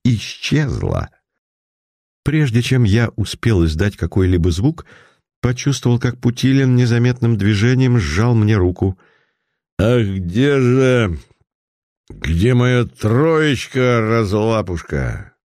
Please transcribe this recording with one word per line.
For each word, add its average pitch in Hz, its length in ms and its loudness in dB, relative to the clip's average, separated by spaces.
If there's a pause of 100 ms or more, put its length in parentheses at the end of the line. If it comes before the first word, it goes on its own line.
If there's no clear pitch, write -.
исчезла. 60 1080 -2 (1120)
Прежде 139 380 0
чем 127 220 2
я 110 320 2
успел 101 500 0
издать 85 320 -2
какой-либо 90 520 0
звук, 107 360 -2 (560)
почувствовал, 123 560 -2
как 123 240 -4
Путилин 131 520 2
незаметным 120 640 0
движением 120 640 2
сжал 101 360 0
мне 107 220 2
руку. 92 420 -2 (800)
"Ах, 113 280 2
где 98 520 0
же... 123 600 2 (880)
где 90 460 -2
моя 123 320 2
троечка, 127 1120 0
разлапушка?" 104 1300 -4 (100)